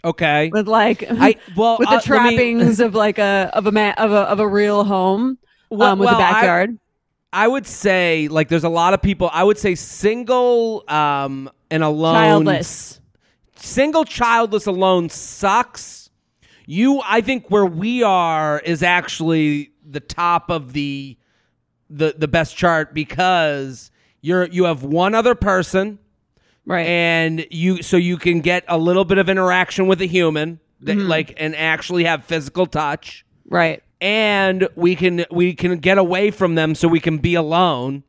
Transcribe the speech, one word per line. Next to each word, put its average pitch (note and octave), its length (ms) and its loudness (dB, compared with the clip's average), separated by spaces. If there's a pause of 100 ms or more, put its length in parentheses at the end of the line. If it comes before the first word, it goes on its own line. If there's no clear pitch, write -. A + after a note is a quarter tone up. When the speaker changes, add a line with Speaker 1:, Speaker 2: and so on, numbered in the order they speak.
Speaker 1:
Okay. D#3 480 0
Speaker 2:
With, G#3 160 -2
like, A3+ 400 2
Speaker 1:
I, A#3+ 260 2 (220)
well, A3+ 200 2
Speaker 2:
<laughs> - 20 -6
with A#3 100 2
the - 60 6
Speaker 1:
uh, - 20 4
let A3+ 80 0
me - 20 -4
Speaker 2:
trappings A#3+ 720 2
of, A3 160 0
like, G#3+ 220 0
a, G3 360 0
of F#3+ 120 0
a G#3+ 80 2
ma-, G#3 240 2
of G#3+ 140 2
a, G#3 80 4
of G3+ 200 0
a G#3+ 80 0
real G#3 380 2
home, G3+ 520 0 (320)
Speaker 1:
Well, G3+ 240 4
Speaker 2:
um, G3 60 -2
with G3 60 2
Speaker 1:
well, A#3+ 100 4
Speaker 2:
a A3 80 2
Speaker 1:
I, F3+ 80 4
Speaker 2:
backyard. G3 460 2 (560)
Speaker 1:
I G#3 140 2
would C4 200 -2
say, F3 600 0
like, D#3 180 0
there's E3 160 0
a E3+ 60 0
lot E3+ 240 2
of G3 80 0
people, F3+ 320 -2
I E3+ 100 0
would G#3 140 2
say G3 180 -2
single, A#3 1120 -2
um, C#3 640 -2 (200)
and D#3+ 140 0
alone. D#3 300 0
Speaker 2:
Childless. D#3+ 880 0 (540)
Speaker 1:
Single, D4+ 500 0
childless, A3+ 600 -2
alone F#3 440 0
sucks. - 1000 -6 (600)
You, B3+ 360 2
I G#3+ 160 2
think B3+ 280 -4
where G3+ 160 4
we G#3+ 380 -2
are D#3+ 560 0
is E3 240 -4
actually D#3+ 880 0 (180)
the C#3 120 -12
top E3+ 500 -2
of C#3 220 -6
the, C#3 440 -8 (720)
the, D3+ 280 -2
the D#3 100 -2
best D#3 300 -2
chart E3 360 0
because D3 960 -2 (300)
you're, F3+ 280 0
you F3 180 0
have D3+ 180 -2
one F3 320 0
other A#3 180 4
person. G3 640 0 (680)
Speaker 2:
Right. E3+ 200 -2
Speaker 1:
And E3 680 0
you, F3 300 0
so - 140 -2
you F3 220 2
can E3+ 240 0
get F3 260 0
a E3+ 100 0
little F3+ 280 2
bit F#3+ 120 0
of F#3+ 120 2
interaction F#3 580 0
with F#3 140 2
a F#3+ 60 -2
human E3 520 0 (220)
that, G3+ 160 -2
Speaker 2:
Mm-hmm. G3 100 -2
Speaker 1:
like, D#3+ 300 -2
and D#3 180 -6
actually D#3+ 480 -2
have E3 220 -2
physical E3 400 -4
touch. - 600 -8 (200)
Speaker 2:
Right. E3 360 -2 (200)
Speaker 1:
And G3 760 0
we F3 220 2
can, F3 340 0
we F3 220 0
can F3+ 240 -2
get F3+ 200 2
away F#3+ 340 2
from E3+ 240 0
them D#3 200 0
so E3 140 2
we E3 100 2
can D#3 200 -2
be F3 160 0
alone. D3+ 720 -2